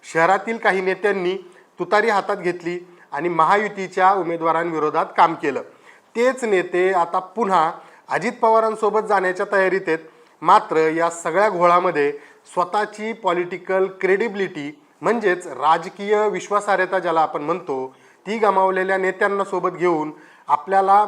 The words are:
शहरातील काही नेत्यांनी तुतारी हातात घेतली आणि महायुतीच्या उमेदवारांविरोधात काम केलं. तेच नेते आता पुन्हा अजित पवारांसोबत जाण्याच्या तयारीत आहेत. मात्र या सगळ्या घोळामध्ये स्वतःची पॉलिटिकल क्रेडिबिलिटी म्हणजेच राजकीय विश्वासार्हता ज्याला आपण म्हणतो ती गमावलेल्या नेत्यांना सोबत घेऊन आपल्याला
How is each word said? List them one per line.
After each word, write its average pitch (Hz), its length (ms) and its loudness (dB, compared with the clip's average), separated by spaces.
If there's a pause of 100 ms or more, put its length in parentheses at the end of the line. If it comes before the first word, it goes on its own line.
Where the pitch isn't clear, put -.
(120)
शहरातील 196 440 2
काही 190 240 0
नेत्यांनी 185 560 0 (420)
तुतारी 208 300 2
हातात 202 280 0
घेतली 175 500 -6 (260)
आणि 147 160 -4
महायुतीच्या 190 840 2
उमेदवारांविरोधात 165 960 -2 (100)
काम 165 180 6
केलं. 131 280 -4 (540)
तेच 254 280 0
नेते 185 480 2
आता 175 260 0
पुन्हा 185 540 0 (360)
अजित 170 240 -2
पवारांसोबत 220 680 2
जाण्याच्या 190 520 0
तयारीत 190 340 2
आहेत. 160 120 0 (440)
मात्र 180 340 4
या 160 340 2
सगळ्या 175 380 0
घोळामध्ये 175 640 2 (400)
स्वतःची 208 600 -4
पॉलिटिकल 185 760 -2 (140)
क्रेडिबिलिटी 190 800 -2 (180)
म्हणजेच 185 460 0
राजकीय 170 840 0
विश्वासार्हता 196 680 -2
ज्याला 170 220 0
आपण 156 220 -2
म्हणतो 147 540 -6 (300)
ती 214 120 -4
गमावलेल्या 190 580 2
नेत्यांना 190 480 0
सोबत 185 260 -4
घेऊन 156 420 -2 (360)
आपल्याला 196 600 2